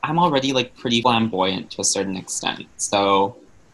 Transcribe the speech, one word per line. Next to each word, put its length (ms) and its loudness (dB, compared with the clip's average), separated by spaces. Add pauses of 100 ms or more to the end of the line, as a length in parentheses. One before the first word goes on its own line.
I'm 160 -2
already, 340 2
like, 240 -2
pretty 260 0
flamboyant 680 0
to 100 -8
a 20 0
certain 320 -2
extent, 500 -8 (100)
so 600 2 (380)